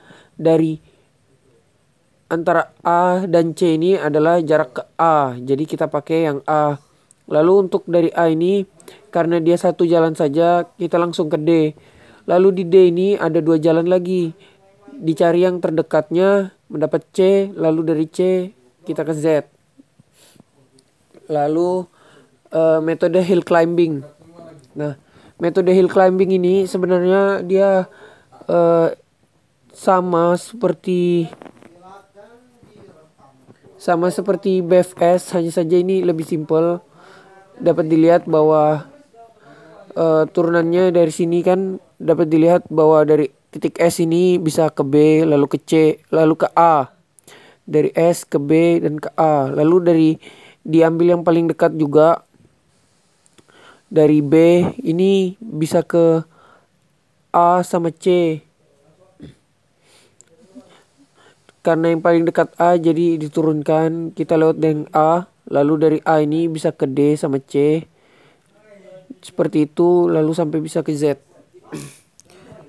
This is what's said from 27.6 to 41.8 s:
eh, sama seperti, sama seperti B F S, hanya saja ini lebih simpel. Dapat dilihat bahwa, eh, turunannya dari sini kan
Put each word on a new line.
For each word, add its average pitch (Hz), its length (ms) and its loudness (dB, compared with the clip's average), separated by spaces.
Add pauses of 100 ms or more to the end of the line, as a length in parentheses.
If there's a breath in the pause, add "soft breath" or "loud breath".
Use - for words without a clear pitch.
eh, 170 400 2 (880)
sama 180 640 0
seperti, 175 880 -2 (2500)
sama 175 320 -2
seperti 185 560 -2
B 175 180 4
F 175 160 -8
S, 180 380 0
hanya 170 160 -4
saja 170 240 0
ini 185 240 0
lebih 170 240 -2
simpel. 165 560 -2 (800 loud breath)
Dapat 160 320 0
dilihat 165 320 4
bahwa, 156 640 0 (1040 loud breath)
eh, 160 380 2
turunannya 170 640 0
dari 165 160 2
sini 170 320 -2
kan 185 320 0 (240)